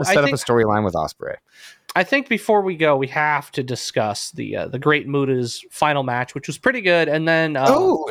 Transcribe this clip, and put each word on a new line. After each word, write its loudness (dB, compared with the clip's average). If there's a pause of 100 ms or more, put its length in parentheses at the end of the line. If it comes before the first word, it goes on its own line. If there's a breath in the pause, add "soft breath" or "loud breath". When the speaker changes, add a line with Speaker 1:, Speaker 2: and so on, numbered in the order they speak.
Speaker 1:
to -2
Speaker 2:
I 2
Speaker 1:
set 4
up 4
Speaker 2:
think 0
Speaker 1:
a -4
storyline 2
with -2
Ospreay. -6 (560 loud breath)
Speaker 2:
I 2
think -2
before 2
we -2
go, 4
we 0
have -2
to -4
discuss -4
the, -8
uh, -4
the -6
Great 0
Muta's -2 (100)
final 0
match, -4
which -12
was -8
pretty 0
good. 2
And 0
then, 2
uh, 2
Speaker 1:
Oh, 4